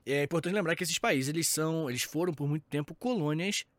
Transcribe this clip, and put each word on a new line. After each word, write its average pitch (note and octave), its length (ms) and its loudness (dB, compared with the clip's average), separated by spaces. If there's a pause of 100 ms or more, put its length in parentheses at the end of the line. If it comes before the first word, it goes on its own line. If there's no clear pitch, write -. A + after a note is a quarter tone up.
é C#3+ 180 2
importante E3 300 0
lembrar E3+ 220 2
que F#3 80 -4
esses E3 160 -2
países, C#3+ 300 2
eles D#3+ 180 0
são, D#3+ 420 0
eles B2 140 -2
foram E3+ 300 0
por C#3+ 140 -2
muito D3 220 0
tempo D3 260 -4
colônias F3+ 680 0 (140)